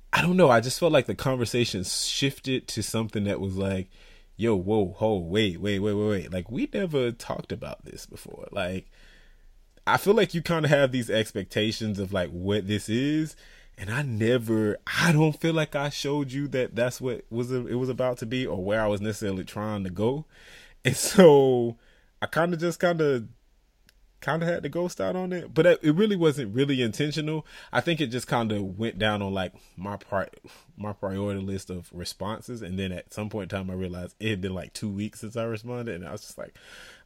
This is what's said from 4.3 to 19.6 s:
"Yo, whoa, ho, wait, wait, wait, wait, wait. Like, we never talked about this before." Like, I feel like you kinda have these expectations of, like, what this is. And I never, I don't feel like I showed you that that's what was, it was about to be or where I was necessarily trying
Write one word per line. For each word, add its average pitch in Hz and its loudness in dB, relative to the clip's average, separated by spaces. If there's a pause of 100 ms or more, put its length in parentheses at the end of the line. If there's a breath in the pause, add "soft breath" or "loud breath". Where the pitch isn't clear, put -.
"Yo, 110 0
whoa, 95 0
ho, 110 2
wait, 87 0
wait, 98 -2
wait, 104 0
wait, 104 0
wait. 92 -4
Like, 92 -6
we 208 -4
never 151 -2
talked - -8
about - -10
this - -16
before." - -16
Like, 92 -6 (1000)
I 113 6
feel 196 4
like 208 4
you 170 -2
kinda 160 2
have 139 6
these 123 -2
expectations 107 0
of, 95 -4
like, 90 0
what 92 0
this 104 -2
is. 147 0 (420 soft breath)
And 98 -8
I 120 -2
never, 110 2 (220)
I 170 6
don't 156 4
feel 165 0
like 156 0
I 143 -2
showed 143 -2
you 143 -4
that 127 -2
that's 123 0
what 123 -4
was, 120 -4
it 123 -2
was 127 -2
about 127 -2
to 120 -8
be 127 -2
or 90 -4
where 104 0
I 110 2
was 104 0
necessarily 101 -4
trying 104 -4